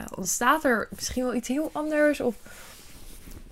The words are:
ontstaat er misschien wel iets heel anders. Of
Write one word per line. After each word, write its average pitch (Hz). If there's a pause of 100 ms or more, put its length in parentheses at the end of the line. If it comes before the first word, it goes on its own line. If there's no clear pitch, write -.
(160)
ontstaat 247
er 240
misschien -
wel 247
iets 240
heel 302
anders. 302
Of 247 (1160)